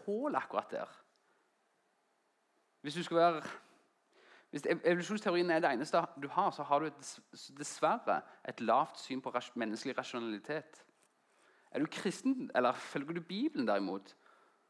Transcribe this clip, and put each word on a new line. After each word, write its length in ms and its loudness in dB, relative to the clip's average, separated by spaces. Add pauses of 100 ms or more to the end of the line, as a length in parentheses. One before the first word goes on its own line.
hull 320 -2
akkurat 320 -4
der. 240 -6 (1900)
Hvis 140 -6
du 80 -2
skal 140 0
være, 260 4 (1040)
hvis 160 -6
ev-, 220 0
evolusjonsteorien 640 2
er 100 4
det 140 4
eneste 260 2 (220)
du 100 -6
har, 220 4
så 80 -6
har 180 4
du 80 -2
et, 140 -14
dess-, 560 -18
dessverre 640 0 (240)
et 160 -6
lavt 400 4
syn 180 -6
på 140 -6
ras-, 180 -4
menneskelig 460 -4
rasjonalitet. 840 -6 (880)
Er 140 -2
du 80 -2
kristen, 640 -2
eller 180 6
følger 460 -6
du 20 -8
Bibelen 460 -2
derimot, 480 0 (540)